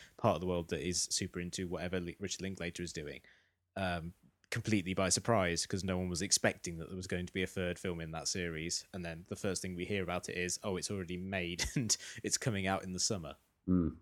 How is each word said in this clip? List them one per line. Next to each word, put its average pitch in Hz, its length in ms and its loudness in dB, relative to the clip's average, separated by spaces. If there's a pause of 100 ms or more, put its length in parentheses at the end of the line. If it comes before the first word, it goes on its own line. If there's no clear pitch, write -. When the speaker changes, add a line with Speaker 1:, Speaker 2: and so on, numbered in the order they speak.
(180)
Speaker 1:
part 101 180 6
of 78 60 0
the 90 60 -2
world 87 220 0
that 76 180 0
is 90 240 0
super 90 300 -2
into 87 260 -4
whatever 87 320 -2
Li-, 87 180 -6
Richard 95 240 -4
Linklater 90 400 -4
is 85 120 -6
doing, 73 260 -8 (560)
um, 87 380 0 (380)
completely 101 420 2
by 92 160 4
surprise, 92 560 4
'cause 95 180 -2
no 95 140 2
one 92 100 0
was 87 140 0
expecting 92 560 2
that 82 100 -8
there 92 80 -8
was 92 120 -6
going 90 180 0
to - 80 -10
be 95 100 2
a 90 40 0
third 90 300 -2
film 87 220 -4
in 80 120 -6
that 78 180 -4
series. 82 640 -2
And 92 100 -6
then 85 240 -6
the 101 80 -6
first 95 260 -2
thing 92 140 -4
we 87 100 -2
hear 101 160 0
about 87 280 -2
it 87 80 -4
is, 90 260 0
"Oh, 98 140 0
it's - 120 -4
already 92 280 -4
made 90 520 -2
<laughs> - 60 -2
and 117 200 2 (280)
it's - 140 0
coming 98 280 0
out 95 180 2
in 92 100 -6
the 90 60 -4
summer." 82 360 -2 (300)
Speaker 2:
Hmm. 90 240 6 (120)